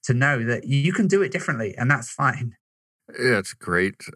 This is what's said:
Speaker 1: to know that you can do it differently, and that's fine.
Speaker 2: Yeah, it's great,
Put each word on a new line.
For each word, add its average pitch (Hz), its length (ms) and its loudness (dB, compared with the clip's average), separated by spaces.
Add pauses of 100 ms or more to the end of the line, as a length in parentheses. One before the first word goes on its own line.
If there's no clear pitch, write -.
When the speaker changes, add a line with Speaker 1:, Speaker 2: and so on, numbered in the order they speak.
Speaker 1:
to 127 100 0
know 135 320 2
that 117 200 -2
you 139 280 2
can 196 140 2
do 196 140 4
it 156 100 -2
differently, 117 460 -4
and 123 140 2
that's 127 180 0
fine. 127 460 -2 (640)
Speaker 2:
Yeah, 123 200 4
it's - 140 -6
great, 90 520 -2 (100)